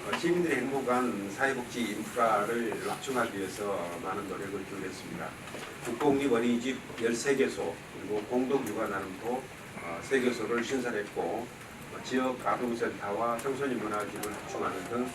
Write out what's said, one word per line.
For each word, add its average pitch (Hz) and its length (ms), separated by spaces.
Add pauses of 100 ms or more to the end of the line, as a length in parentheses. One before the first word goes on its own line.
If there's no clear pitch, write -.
어, - 140
시민들의 170 400
행복한 123 800
사회복지 123 440
인프라를 110 1080
확충하기 120 480
위해서 95 500 (140)
많은 98 260
노력을 98 380
기울였습니다. - 640 (560)
국공립 139 480
어린이집 120 460 (240)
열세 120 320
개 123 120
소, - 280 (180)
그리고 104 300
공동육아나눔소, 107 1200 (400)
어, - 180
세 135 180
개 120 140
소를 117 300
신설했고, 120 580
어, - 840
지역 127 400
아동센터와 117 960
청소년 135 400
문화기구를 104 600
구축하는 - 520
등 123 260